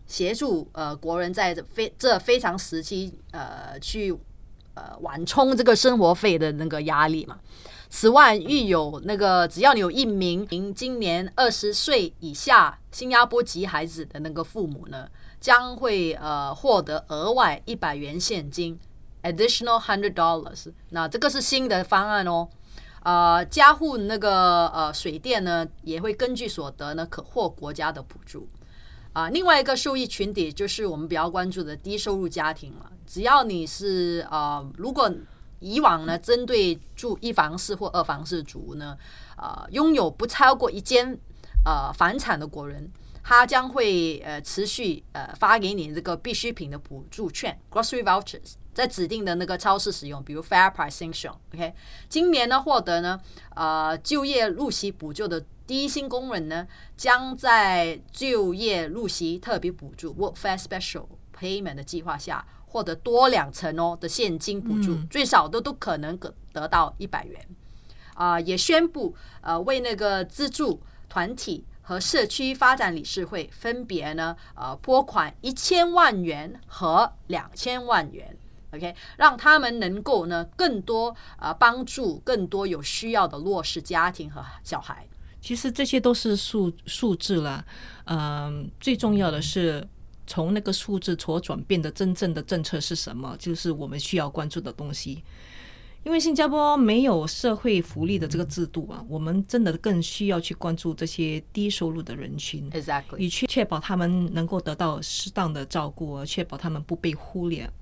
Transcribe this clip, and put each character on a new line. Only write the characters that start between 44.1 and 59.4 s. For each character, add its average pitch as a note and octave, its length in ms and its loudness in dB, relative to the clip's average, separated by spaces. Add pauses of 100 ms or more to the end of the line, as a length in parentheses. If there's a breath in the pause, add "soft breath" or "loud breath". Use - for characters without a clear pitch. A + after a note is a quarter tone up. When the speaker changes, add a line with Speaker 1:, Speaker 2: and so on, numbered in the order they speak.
Speaker 1:
呃， D3 160 -8
持 F#3+ 260 -4
续， G3 360 -2 (100)
呃， C3+ 220 -10
发 A3 240 6
给 G3 160 -2
你 D#3 180 -6
这 C#3+ 80 -6
个 E3+ 160 -4
必 A#3+ 160 -8
需 A#3 200 -4
品 D#3+ 180 -10
的 C#3+ 80 -8
补 C#3 320 -14
助 G3 200 -6
券， - 280 -6 (120)
grocery A#3 320 -2
vouchers， G3 520 0 (180)
在 B3+ 140 0
指 F#3+ 200 -2
定 A3 160 -6
的 F3+ 120 0
那 F3+ 100 -2
个 F3+ 140 -4
超 G3 200 4
市 G3 140 -2
使 D3 160 -8
用， C#3 140 -10
比 B2+ 100 -12
如 D3+ 80 -8
Fair F#3 320 6
Price D3 200 -4
Station，OK？ E3 840 -8 (340 loud breath)
今 F4 220 4
年 B3 180 4
呢， C4 140 4
获 C4+ 180 4
得 E3+ 220 0
呢， F#3 180 -2 (340 loud breath)
呃， D#3 440 0
就 C#4+ 260 0
业 C4 240 2
入 A3+ 220 -2
息 G3+ 200 -4
补 D#3 220 -12
救 G3+ 160 -6
的 E3+ 160 -4 (220)
低 C4+ 200 -2
薪 C#4 220 -6
工 B3 240 -6
人 E3 160 -4
呢， E3+ 180 -6 (300 loud breath)
将 B3+ 400 2
在 F#3+ 640 4 (100)
就 A3 440 0
业 F#3+ 320 -2
入 G3+ 200 -6
息 F3 320 -4
特 G#3 200 -4